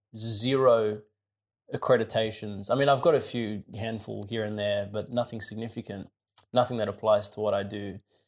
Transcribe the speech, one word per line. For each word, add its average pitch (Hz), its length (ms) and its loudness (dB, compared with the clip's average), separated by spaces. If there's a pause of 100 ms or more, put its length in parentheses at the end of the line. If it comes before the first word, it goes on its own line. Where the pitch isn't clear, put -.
(160)
zero 113 840 2 (720)
accreditations. 110 960 0
I 120 40 4
mean, 139 140 4
I've 135 120 4
got 156 140 6
a 127 60 2
few 107 420 -4 (140)
handful 107 460 -8
here 110 200 -4
and 107 140 -4
there, 101 340 0
but 104 200 -6
nothing 117 300 -4
significant, 110 680 -8 (440)
nothing 123 240 2
that 104 120 0
applies 104 400 2
to - 100 -10
what 104 140 0
I 101 100 0
do. 101 340 -8 (300)